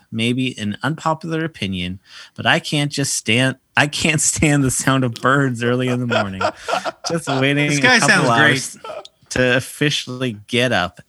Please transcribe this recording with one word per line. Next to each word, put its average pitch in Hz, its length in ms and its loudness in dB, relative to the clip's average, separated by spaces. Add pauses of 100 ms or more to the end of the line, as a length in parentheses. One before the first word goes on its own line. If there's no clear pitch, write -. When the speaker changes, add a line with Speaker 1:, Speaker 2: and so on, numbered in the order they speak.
(100)
Speaker 1:
maybe 123 480 -2
an 104 240 -4
unpopular 160 640 -4
opinion, 95 560 -6 (340)
but 104 120 -6
I 139 120 4
can't 147 320 -2
just - 240 -2
stand, 127 420 0 (200)
I 127 100 4
can't 156 340 0
stand 143 440 2
the 127 80 2
sound 135 320 0
of 117 100 -2
birds 127 480 2
early 123 260 0
in 123 120 -2
the 127 60 -2
morning. 98 360 -2 (320)
Speaker 2:
<laughs> - 340 -6
Speaker 1:
Just 170 200 -4
waiting 143 400 2
Speaker 2:
This 147 100 0
Speaker 1:
a 139 40 2
Speaker 2:
guy 247 180 6
Speaker 1:
couple 160 160 4
Speaker 2:
sounds 156 120 4
great. 117 100 4 (120)
Speaker 1:
hours 135 260 -2 (540)
to 127 260 2
officially 127 840 -4 (100)
get 120 240 0
up. 87 260 -2 (100)